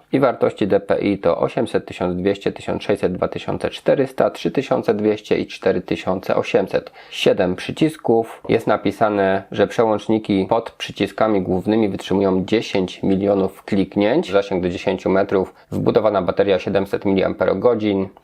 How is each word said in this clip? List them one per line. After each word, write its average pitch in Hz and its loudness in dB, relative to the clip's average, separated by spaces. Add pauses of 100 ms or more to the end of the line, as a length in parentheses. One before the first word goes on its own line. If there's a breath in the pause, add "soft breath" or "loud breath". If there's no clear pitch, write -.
(120)
I 135 2
wartości 117 0
D 98 2
P - 0
I 98 0
to - 2
osiemset, - -2
tysiąc 90 -4
dwieście, 98 0
tysiąc - -6
sześćset, 95 0
dwa 90 -2
tysiące - -6
czterysta, - 0
trzy - -4
tysiące 123 0
dwieście 104 0
i 101 -4
cztery 95 -2
tysiące - -4
osiemset. - 0 (180 loud breath)
Siedem 92 2
przycisków. - 0
Jest 113 2
napisane, 101 2
że 104 2
przełączniki 107 0
pod - 0
przyciskami 104 -2
głównymi 98 0
wytrzymują 95 0
dziesięć 101 -2
milionów 98 0
kliknięć. 104 0
Zasięg 98 0
do 92 0
dziesięciu 95 -2
metrów. 95 0 (160 soft breath)
Wbudowana 104 2
bateria 95 2
siedemset 98 -2
miliamperogodzin, 98 0 (160)